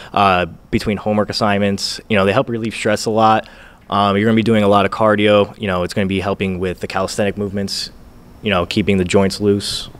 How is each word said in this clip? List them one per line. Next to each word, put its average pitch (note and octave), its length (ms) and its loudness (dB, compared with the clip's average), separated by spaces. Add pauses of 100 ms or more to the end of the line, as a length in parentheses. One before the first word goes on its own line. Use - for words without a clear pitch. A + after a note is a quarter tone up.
(140)
uh, F#2 340 2 (240)
between A2 260 -2
homework G#2 320 -2
assignments. G2+ 800 -2
You G#2+ 80 2
know, G2 80 4
they G2 80 2
help B2+ 160 0
relieve A2+ 240 -6
stress - 320 -2
a A#2 60 -2
lot. G#2+ 360 4 (440)
Um, G2+ 260 2
you're G#2 80 0
gonna A2+ 100 2
be A2+ 60 4
doing G#2+ 220 2
a G2+ 40 2
lot G2+ 180 4
of G2 60 -2
cardio. G#2 680 2
You G#2+ 80 -6
know, F2+ 160 -2
it's F2+ 100 -6
gonna G2+ 140 -2
be F#2+ 120 -2
helping F#2+ 380 -4
with F2+ 220 -6
the G2+ 80 -6
calisthenic G2 500 -4
movements, G2+ 540 -6 (500)
you G#2+ 80 -4
know, F2+ 160 2
keeping G2 320 0
the F#2 80 2
joints G2 360 0
loose. G2+ 480 -2 (100)